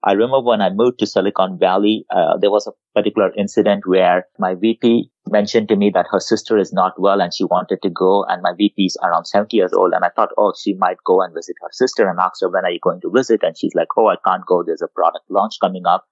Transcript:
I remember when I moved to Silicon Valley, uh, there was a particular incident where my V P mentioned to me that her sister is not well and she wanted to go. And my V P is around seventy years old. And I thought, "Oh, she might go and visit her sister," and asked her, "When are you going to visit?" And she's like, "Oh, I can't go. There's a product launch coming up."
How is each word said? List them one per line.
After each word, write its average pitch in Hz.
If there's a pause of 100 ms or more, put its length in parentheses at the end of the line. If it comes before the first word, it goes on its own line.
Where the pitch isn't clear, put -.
I 98
remember 127
when 120
I 95
moved 123
to 107
Silicon 95
Valley, 101
uh, 82
there 98
was 104
a 107 (200)
particular 104
incident 101
where 90 (100)
my 92
V 113
P 117 (180)
mentioned 104
to 107
me 101
that 90
her 98
sister 110
is 95
not 92
well 98
and 87
she -
wanted 90
to 95
go. 95
And 90
my 90
V 104
P 98
is 90
around 85
seventy 104
years 90
old. 92
And 90
I 87
thought, -
"Oh, 101
she 101
might 92 (100)
go 92
and 87
visit 82
her 80
sister," 123
and 87
asked 92
her, 92
"When 92
are 90
you 85
going 180
to -
visit?" 117
And 82
she's -
like, 82
"Oh, 110
I 90 (100)
can't 92
go. 87
There's 82
a 82
product -
launch 101
coming 92
up." 90